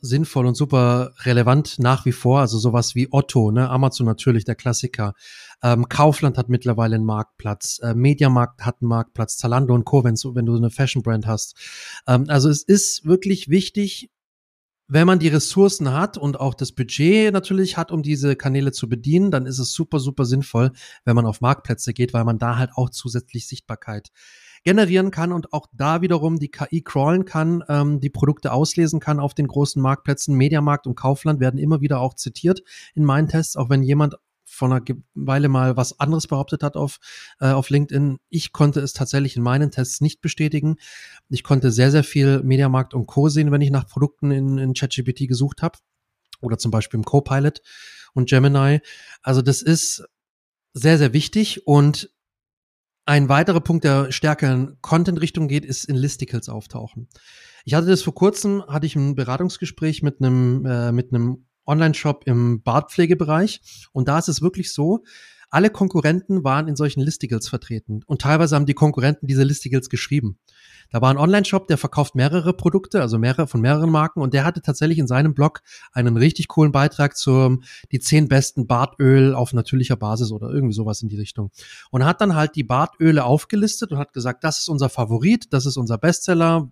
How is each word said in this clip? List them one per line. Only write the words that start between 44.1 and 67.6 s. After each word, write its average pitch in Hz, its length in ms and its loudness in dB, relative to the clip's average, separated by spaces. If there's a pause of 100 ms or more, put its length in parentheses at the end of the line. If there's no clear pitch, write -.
in, 135 260 0
in 131 160 -2
Chat 131 180 -4
G 131 120 -6
P 123 100 -4
T 135 140 -6
gesucht 127 340 -2
hab 170 160 -6 (640)
oder 113 160 -4
zum 110 140 -4
Beispiel 110 260 -2
im 107 80 -4
Copilot 139 560 0 (520)
und 127 160 -2
Gemini. 139 520 2 (400)
Also 131 200 0
das 131 200 0
ist - 420 -2 (720)
sehr, 151 240 4
sehr 135 160 2
wichtig - 520 -2
und 143 440 4 (960)
ein 143 220 4
weiterer 160 340 2
Punkt, 165 240 -2
der 139 260 2
stärker 147 420 0
in 127 280 -4
Content-Richtung 165 640 0
geht, 147 180 -2
ist - 200 -10
in 143 100 -4
Listicles 131 520 -4
auftauchen. 113 600 -14 (580)
Ich 117 80 -4
hatte 165 140 2
das 185 160 2
vor 170 100 -4
kurzem, 202 540 0
hatte 147 180 -4
ich 156 100 -4
ein 139 200 0
Beratungsgespräch 156 880 -6
mit 143 180 -2
einem, 127 420 2
äh, 120 280 -2
mit 123 200 -2
einem 123 360 -2 (180)
Online-Shop 151 600 0
im 120 340 2
Bartpflegebereich 160 1000 0 (320)
und 131 140 -2
da 147 120 0
ist - 80 -4
es 143 160 -4
wirklich 180 280 -4
so, 175 320 -2 (480)
alle 190 200 4
Konkurrenten 180 720 0
waren 143 240 0
in 147 80 -2
solchen 139 260 -2
Listicles 120 480 -4
vertreten 113 560 -8